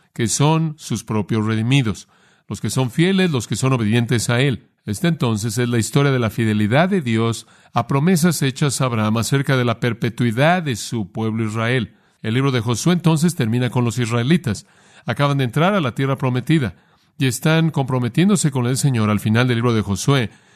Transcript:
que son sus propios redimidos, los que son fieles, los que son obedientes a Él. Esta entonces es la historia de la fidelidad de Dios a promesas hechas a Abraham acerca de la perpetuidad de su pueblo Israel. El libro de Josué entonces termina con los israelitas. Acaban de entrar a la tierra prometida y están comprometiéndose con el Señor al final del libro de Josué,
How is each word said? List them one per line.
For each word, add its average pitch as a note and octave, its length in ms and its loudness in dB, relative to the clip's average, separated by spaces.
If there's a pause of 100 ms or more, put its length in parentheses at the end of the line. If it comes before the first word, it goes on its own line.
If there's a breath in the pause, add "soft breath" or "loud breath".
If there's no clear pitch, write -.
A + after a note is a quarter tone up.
(140)
que A#2 140 -2
son D#3 500 0
sus - 260 -8
propios G#2+ 420 -2
redimidos, A2+ 600 0 (400 soft breath)
los G#2+ 140 -12
que A#2 80 -4
son B2+ 220 -2
fieles, F#3 400 2
los B2 160 -4
que A#2 100 -4
son B2+ 160 0
obedientes A#2 560 0
a A#2+ 100 0
Él. C3 300 -2 (160)
Esta G#2+ 220 -2
entonces A2+ 500 -2
es A#2+ 120 0
la A#2+ 80 0
historia C#3 340 2
de C3 80 2
la A2+ 100 0
fidelidad A2 600 2
de F#3+ 120 0
Dios A2+ 460 -2 (240 soft breath)
a A#2+ 160 -2
promesas D#3 540 2
hechas C#3 400 0
a C3 40 2
Abraham A2 300 0
acerca C#3 400 0
de B2+ 80 2
la A#2 160 -2
perpetuidad B2 840 0
de C#3 140 -4
su G#2+ 380 -6
pueblo A2 320 -4
Israel. A2+ 500 -2 (260 soft breath)
El A2 120 -4
libro C3+ 180 0
de B2+ 80 0
Josué A#2+ 320 0
entonces E3 440 2
termina B2 340 0
con B2 160 0
los A#2 120 -2
israelitas. A#2+ 680 0 (400 soft breath)
Acaban C#3+ 320 0
de C3+ 80 0
entrar D#3 280 0
a G3+ 60 0
la C3 160 -2
tierra C3+ 220 -2
prometida B2+ 580 0 (420 soft breath)
y C3+ 100 0
están D#3+ 440 2
comprometiéndose C3+ 800 0
con B2+ 140 0
el B2+ 100 0
Señor A#2 340 2
al G#2 120 2
final A#2 260 2
del A#2+ 100 0
libro A#2 160 0
de A2 80 2
Josué, G2+ 500 0 (240 soft breath)